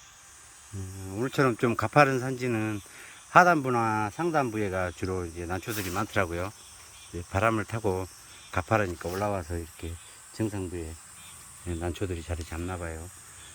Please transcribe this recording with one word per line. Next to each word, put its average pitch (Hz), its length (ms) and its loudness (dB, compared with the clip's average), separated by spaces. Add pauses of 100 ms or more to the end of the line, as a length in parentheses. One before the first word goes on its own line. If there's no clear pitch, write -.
(760)
음, 95 420 -8
오늘처럼 131 400 2
좀 117 200 2
가파른 135 440 6
산지는 120 600 -2 (500)
하단부나 123 800 6
상단부에가 107 800 0
주로 92 340 -2
이제 85 220 -8
난초들이 95 440 -4
많더라고요. 95 640 -2 (560)
이제 85 220 -8
바람을 107 340 2
타고 95 420 -2 (460)
가파르니까 92 560 0
올라와서 92 480 -2
이렇게 82 360 -8 (420)
정상부에 90 600 -4 (680)
난초들이 87 580 -4
자리 85 220 -4
잡나 87 320 -6
봐요. 85 320 -8 (460)